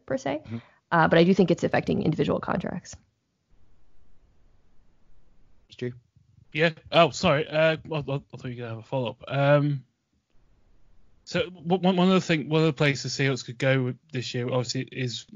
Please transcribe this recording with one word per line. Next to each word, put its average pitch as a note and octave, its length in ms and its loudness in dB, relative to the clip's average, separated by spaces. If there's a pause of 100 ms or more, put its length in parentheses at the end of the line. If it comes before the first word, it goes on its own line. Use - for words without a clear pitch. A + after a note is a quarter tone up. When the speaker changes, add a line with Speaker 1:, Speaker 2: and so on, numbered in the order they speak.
Speaker 1:
per C4+ 120 -4
se. C#4+ 280 -6
Speaker 2:
Mm-hmm. A2 120 -10 (340)
Speaker 1:
Uh, E3+ 160 4
but E3 120 6
I E3+ 40 6
do F#3 100 6
think F3+ 180 4
it's - 120 0
affecting - 400 -2
individual - 380 0
contracts. - 560 -8 (2750)
Speaker 2:
Stu? B2 240 -10 (580)
Speaker 3:
Yeah. D#3 200 0 (200)
Oh, D#3 200 6
sorry. D3+ 360 0
Uh, D#3+ 300 2 (120)
I, D#3 60 -6
I, - 20 -4
I D3 40 -4
thought C#3 420 -10
you B2+ 60 -10
were A#2+ 60 -10
gonna A#2+ 160 -10
have A2+ 80 -10
a G#2+ 40 -16
follow-up. B2 420 -6
Um, C#3+ 600 2 (1400)
so E3+ 220 -4
w-, F3 340 -4
one, F3+ 160 2
one F3 140 4
of F#3+ 40 6
the F#3 60 6
thing, D#3 300 -2
one D#3 100 2
of D#3+ 80 4
the D#3 60 0
places C3+ 400 -2
Seahawks C3+ 320 -2
could A#2+ 120 -14
go C3+ 260 2
with B2+ 140 -4 (140)
this B2 220 -6
year, B2 140 -4
obviously, B2+ 340 -4
is B2+ 540 -8